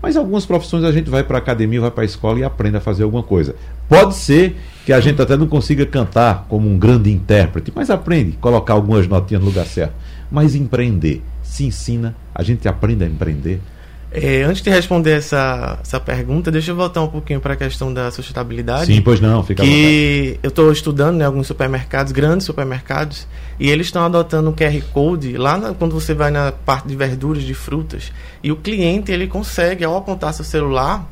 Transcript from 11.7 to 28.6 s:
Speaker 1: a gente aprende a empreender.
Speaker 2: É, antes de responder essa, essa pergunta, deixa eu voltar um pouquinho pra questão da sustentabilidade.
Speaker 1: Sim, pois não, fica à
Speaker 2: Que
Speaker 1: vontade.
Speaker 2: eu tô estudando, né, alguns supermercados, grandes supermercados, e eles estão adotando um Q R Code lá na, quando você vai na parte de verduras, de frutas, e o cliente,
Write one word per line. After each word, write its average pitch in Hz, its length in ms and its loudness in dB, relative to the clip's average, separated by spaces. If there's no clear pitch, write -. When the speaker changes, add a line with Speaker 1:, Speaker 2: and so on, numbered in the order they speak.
Speaker 1:
a 87 120 -4
gente 113 240 0
aprende 104 340 0
a 87 60 0
empreender. 78 520 -4
Speaker 2:
É, 135 260 0
antes 185 180 0
de 202 80 0
responder 175 480 2
essa, 131 640 -2
essa - 180 -6
pergunta, 131 500 -2
deixa 160 200 -2
eu 175 60 -4
voltar 175 260 -2
um 156 60 -2
pouquinho 151 320 -6
pra 139 160 -4
questão 131 360 -6
da 123 180 -4
sustentabilidade. 120 760 -6
Speaker 1:
Sim, 147 160 4
pois 113 180 4
não, 110 220 4
fica 95 200 -2
à 139 40 4
Speaker 2:
Que 147 600 4
Speaker 1:
vontade. - 160 -8
Speaker 2:
eu 139 80 -2
tô 156 180 6
estudando, 151 460 2
né, 151 100 2
alguns 135 220 0
supermercados, 135 640 -4
grandes 151 340 2
supermercados, 143 800 -6
e 135 100 0
eles 156 200 2
estão 170 160 0
adotando 165 440 2
um 156 40 0
Q 156 120 0
R 147 160 0
Code 143 440 0
lá 139 220 0
na, 208 160 -6
quando 165 180 -2
você 156 220 -4
vai 147 160 0
na 143 220 0
parte 131 360 -4
de 139 80 -6
verduras, 135 460 -4
de 131 100 -6
frutas, - 600 -8
e 147 80 -2
o 156 60 -2
cliente, 196 560 -2